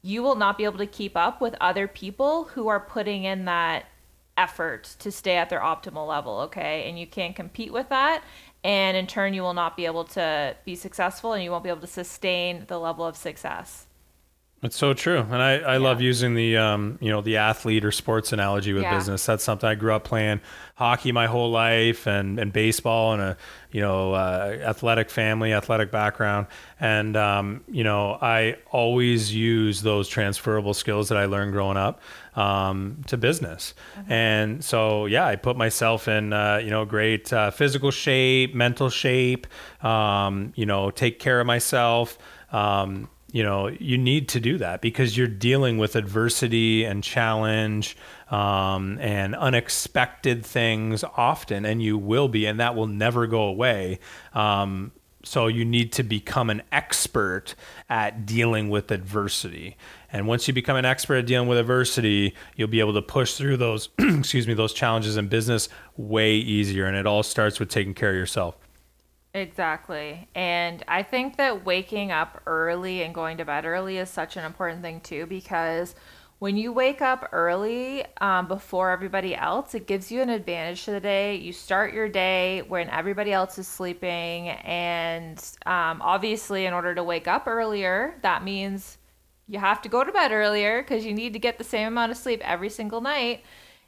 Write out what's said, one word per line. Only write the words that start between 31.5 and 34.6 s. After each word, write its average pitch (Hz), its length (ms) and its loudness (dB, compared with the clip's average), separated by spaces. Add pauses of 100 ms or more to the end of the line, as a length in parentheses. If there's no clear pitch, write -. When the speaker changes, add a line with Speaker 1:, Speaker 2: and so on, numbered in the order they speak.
Speaker 2:
growing 98 240 0
up, 98 240 0 (380)
um, 98 680 0
to 127 100 -2
business. 113 560 -2 (260)
Speaker 1:
Mm-hmm. 190 140 -4
Speaker 2:
And 110 500 2